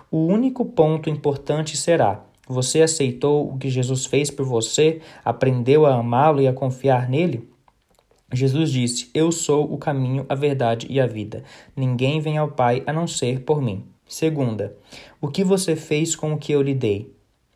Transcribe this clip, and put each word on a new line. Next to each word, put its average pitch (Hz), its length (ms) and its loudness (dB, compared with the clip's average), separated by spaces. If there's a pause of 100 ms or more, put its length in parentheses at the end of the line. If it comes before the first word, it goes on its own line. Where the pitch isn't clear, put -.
(120)
O 160 140 2
único 240 400 2
ponto 156 440 2
importante 147 680 -2
será: 127 480 2 (220)
você 127 340 0
aceitou 147 680 0
o 135 80 -8
que 135 120 -4
Jesus 127 360 -2
fez 147 240 0
por - 160 -6
você? 151 560 0 (220)
Aprendeu 131 640 4
a 135 100 6
amá-lo 127 460 2
e 135 60 4
a 127 60 2
confiar 127 560 0
nele? 143 400 -2 (840)
Jesus 135 380 0
disse, 123 420 -2
"Eu 160 180 2
sou 151 400 0
o 143 60 -6
caminho, 135 500 -2
a 147 80 -2
verdade 131 540 -2
e 131 100 0
a 127 80 2
vida. 107 360 -8 (320)
Ninguém 131 440 0
vem 156 180 -4
ao 151 140 -2
Pai 123 340 0
a 143 60 -2
não 165 160 -2
ser 131 340 -4
por 151 200 0
mim." 101 240 -4 (220)
Segunda, 120 680 -4 (460)
o 147 60 -4
que 160 160 -2
você 185 320 2
fez 156 400 -2
com 156 180 -4
o 151 40 -2
que 151 140 -6
eu 147 100 4
lhe 139 120 0
dei? 113 400 -2 (420)